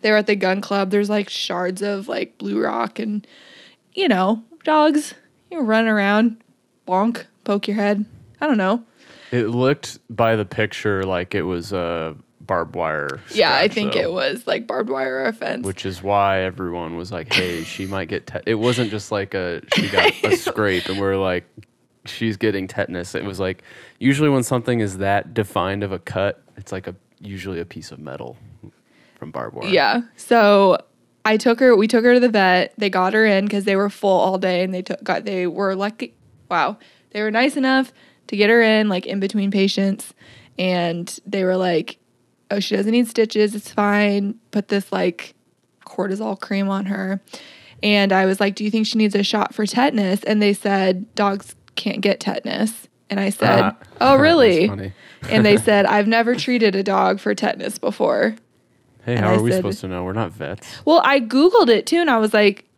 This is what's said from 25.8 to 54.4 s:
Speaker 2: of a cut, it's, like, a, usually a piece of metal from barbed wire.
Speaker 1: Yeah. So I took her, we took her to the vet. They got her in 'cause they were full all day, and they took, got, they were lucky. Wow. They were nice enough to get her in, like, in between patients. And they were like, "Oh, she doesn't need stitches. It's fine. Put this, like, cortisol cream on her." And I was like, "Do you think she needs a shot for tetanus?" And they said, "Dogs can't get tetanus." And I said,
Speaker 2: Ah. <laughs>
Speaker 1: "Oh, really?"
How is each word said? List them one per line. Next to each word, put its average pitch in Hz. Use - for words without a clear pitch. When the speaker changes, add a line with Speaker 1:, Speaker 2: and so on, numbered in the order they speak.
Speaker 2:
of 95
a 92
cut, -
it's, -
like, 95
a, 92
usually 95
a 82
piece 82
of 67
metal 67
from -
barbed -
wire. -
Speaker 1:
Yeah. 180
So 202
I 220
took 233
her, 254
we 208
took 226
her 247
to 247
the 247
vet. 185
They 202
got 185
her 220
in 202
'cause 202
they 196
were 202
full 190
all 190
day, 180
and 185
they 180
took, 185
got, -
they 185
were 190
lucky. 208
Wow. 170
They 208
were 214
nice 240
enough 262
to -
get 208
her 233
in, 220
like, 190
in 202
between 196
patients. 196
And 175
they 196
were 185
like, 180
"Oh, 202
she 202
doesn't 202
need 240
stitches. 214
It's -
fine. 202
Put 202
this, 202
like, 180
cortisol 196
cream 196
on 196
her." 190
And 202
I 190
was 190
like, 202
"Do 208
you 208
think 220
she -
needs 208
a 202
shot 208
for 214
tetanus?" 202
And 214
they 202
said, 190
"Dogs 196
can't 208
get 196
tetanus." -
And 196
I 196
said, 196
Speaker 2:
Ah. 190
<laughs> -
Speaker 1:
"Oh, 262
really?" 254